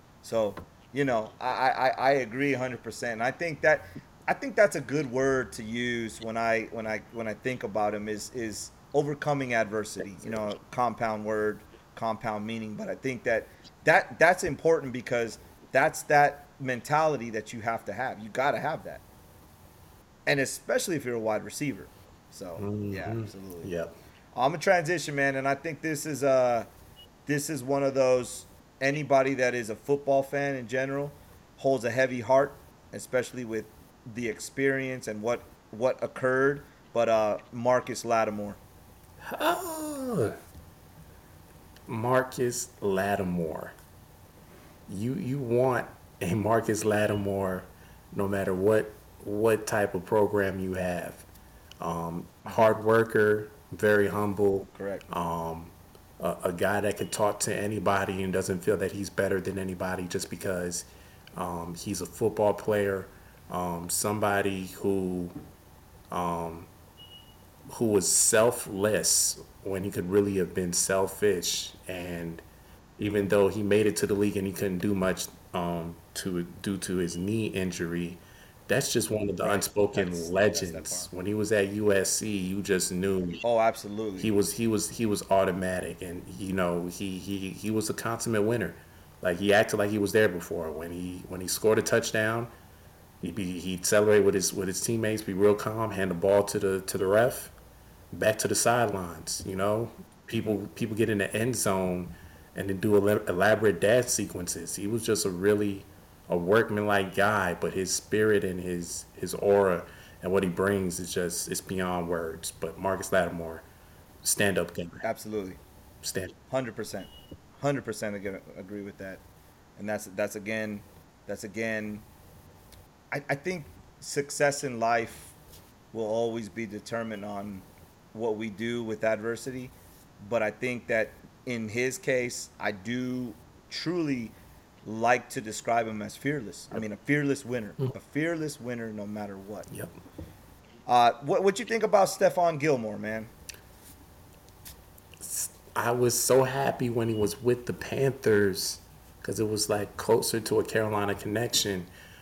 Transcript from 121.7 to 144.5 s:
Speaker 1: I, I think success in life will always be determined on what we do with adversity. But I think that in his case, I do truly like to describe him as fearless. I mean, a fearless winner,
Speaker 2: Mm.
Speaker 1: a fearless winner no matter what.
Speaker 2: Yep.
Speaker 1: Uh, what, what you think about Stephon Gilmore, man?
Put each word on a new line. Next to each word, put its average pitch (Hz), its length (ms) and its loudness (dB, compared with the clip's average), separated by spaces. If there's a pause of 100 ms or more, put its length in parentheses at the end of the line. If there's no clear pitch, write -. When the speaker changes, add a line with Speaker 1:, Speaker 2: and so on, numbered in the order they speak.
Speaker 1:
I, 139 160 -4
I 147 60 -2
think 175 300 -8 (340)
success 143 640 -2
in 123 160 -6
life 117 540 0 (600)
will 110 120 -4
always 113 440 -2
be 113 160 -8
determined 107 580 -8
on 101 380 -10 (520)
what 110 240 -2
we 113 120 -4
do 117 340 -4
with 110 200 -8
adversity. 117 640 -4 (600)
But 113 120 2
I 107 80 2
think 120 380 -4
that 110 240 0 (340)
in 117 220 -4
his 123 300 -2
case, 123 520 -2 (100)
I 104 120 0
do 123 640 -6 (360)
truly 147 640 -4 (540)
like 113 440 2
to 135 120 -8
describe 113 460 -2
him 107 140 -6
as 104 140 -10
fearless. 135 580 -6
I 110 60 -6
mean, 110 140 -6
a 101 40 -14
fearless 143 480 0
winner, 117 340 -6
Speaker 2:
Mm. 127 160 -2
Speaker 1:
a - 40 -12
fearless 156 600 -4
winner 117 340 -8
no 104 120 -8
matter 104 320 -8
what. 98 360 -12
Speaker 2:
Yep. - 160 -10 (960)
Speaker 1:
Uh, 120 240 6 (120)
what, 175 200 2
what 196 160 4
you 233 60 -6
think 220 180 -2
about 196 240 6
Stephon 175 520 2
Gilmore, 120 380 0
man? 110 300 -6 (1900)